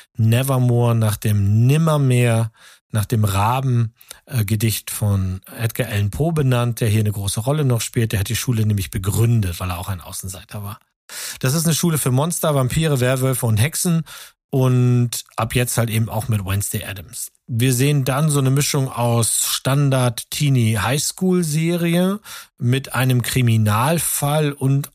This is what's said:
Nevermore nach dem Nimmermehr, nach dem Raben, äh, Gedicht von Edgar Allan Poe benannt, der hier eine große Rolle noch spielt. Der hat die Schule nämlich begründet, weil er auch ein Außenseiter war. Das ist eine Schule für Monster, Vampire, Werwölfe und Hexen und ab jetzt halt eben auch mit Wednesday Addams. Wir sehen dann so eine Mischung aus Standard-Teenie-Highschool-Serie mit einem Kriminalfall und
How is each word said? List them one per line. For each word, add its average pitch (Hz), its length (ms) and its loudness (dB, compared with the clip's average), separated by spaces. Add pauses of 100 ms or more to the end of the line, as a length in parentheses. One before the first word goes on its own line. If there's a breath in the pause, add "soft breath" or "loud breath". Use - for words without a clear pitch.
(180 loud breath)
Nevermore 120 800 2
nach 110 220 2
dem 104 500 2
Nimmermehr, 127 840 2 (420 loud breath)
nach 107 120 -2
dem 107 180 0
Raben, 117 720 0 (320 loud breath)
äh, 117 180 -2
Gedicht 107 480 -2
von 95 480 -2 (180)
Edgar 117 300 -4
Allan 104 220 -2
Poe 156 240 -2
benannt, 123 480 0
der 117 80 2
hier 107 100 2
eine 107 140 0
große 101 260 -6
Rolle 143 240 0
noch 123 160 2
spielt. 113 320 -2
Der - 80 0
hat - 80 -2
die 110 80 -4
Schule 110 300 -2
nämlich 104 240 0
begründet, 107 720 0
weil 90 80 -4
er 90 100 -6
auch 95 80 -8
ein 92 140 -6
Außenseiter 95 600 -12
war. 101 160 -12 (600 loud breath)
Das 131 140 0
ist 160 120 -2
eine 160 100 2
Schule 165 220 2
für - 140 0
Monster, 156 420 0
Vampire, 143 460 2
Werwölfe 127 460 0
und 110 100 2
Hexen 165 480 0 (460 loud breath)
und 123 720 2 (140)
ab 113 180 -4
jetzt 123 220 0
halt 117 120 0
eben 110 200 0
auch 107 180 -4
mit 104 160 -2
Wednesday 98 400 -4
Addams. - 480 -14 (160)
Wir 123 260 0
sehen 139 300 2
dann 139 260 0
so 143 100 0
eine 131 120 2
Mischung 139 380 0
aus 117 580 0 (1300)
Standard-Teenie-Highschool-Serie 170 1400 0 (380 loud breath)
mit 131 360 -2
einem 127 280 2
Kriminalfall 131 1300 0
und 139 420 -2